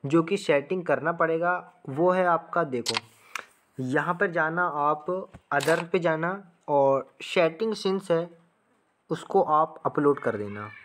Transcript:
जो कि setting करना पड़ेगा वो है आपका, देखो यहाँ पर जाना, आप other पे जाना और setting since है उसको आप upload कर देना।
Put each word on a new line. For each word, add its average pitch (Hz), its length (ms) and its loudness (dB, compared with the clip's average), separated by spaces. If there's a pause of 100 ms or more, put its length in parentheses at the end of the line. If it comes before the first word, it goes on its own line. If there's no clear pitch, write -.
जो 160 180 4
कि 190 140 -2
setting 165 480 0
करना 147 280 0
पड़ेगा 165 400 0 (360)
वो 160 220 2
है 185 160 2
आपका, 170 380 0
देखो 123 300 -4 (840)
यहाँ 147 360 -2
पर 190 160 0
जाना, 165 340 0
आप 151 400 0 (500)
other 151 300 2
पे 175 140 -2
जाना 165 340 0 (360)
और 139 380 4 (180)
setting 175 500 0
since 190 360 -4
है 170 180 0 (840)
उसको 175 320 0
आप 156 320 2 (120)
upload 143 320 2
कर 110 180 -2
देना। 104 320 -8 (160)